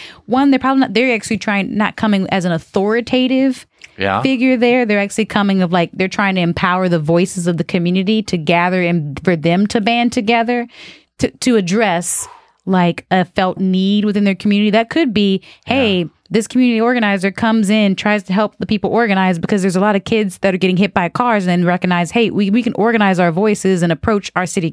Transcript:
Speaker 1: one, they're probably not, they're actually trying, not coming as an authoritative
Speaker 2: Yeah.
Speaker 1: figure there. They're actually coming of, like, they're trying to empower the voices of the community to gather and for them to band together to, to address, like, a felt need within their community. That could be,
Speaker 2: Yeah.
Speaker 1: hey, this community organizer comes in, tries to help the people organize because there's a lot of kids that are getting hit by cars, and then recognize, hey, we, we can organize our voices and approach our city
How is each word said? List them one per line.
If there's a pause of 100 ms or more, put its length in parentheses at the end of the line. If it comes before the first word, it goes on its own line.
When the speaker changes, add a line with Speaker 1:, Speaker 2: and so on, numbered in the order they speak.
(260)
Speaker 1:
one,
they're
probably
not,
they're
actually
trying,
not
coming
as
an
authoritative (320)
Speaker 2:
Yeah.
Speaker 1:
figure
there.
They're
actually
coming
of,
like,
they're
trying
to
empower
the
voices
of
the
community
to
gather
and
for
them
to
band
together (520)
to,
to
address, (380)
like,
a
felt
need
within
their
community.
That
could
be, (240)
Speaker 2:
Yeah.
Speaker 1:
hey, (220)
this
community
organizer
comes
in,
tries
to
help
the
people
organize
because
there's
a
lot
of
kids
that
are
getting
hit
by
cars,
and
then
recognize,
hey,
we,
we
can
organize
our
voices
and
approach
our
city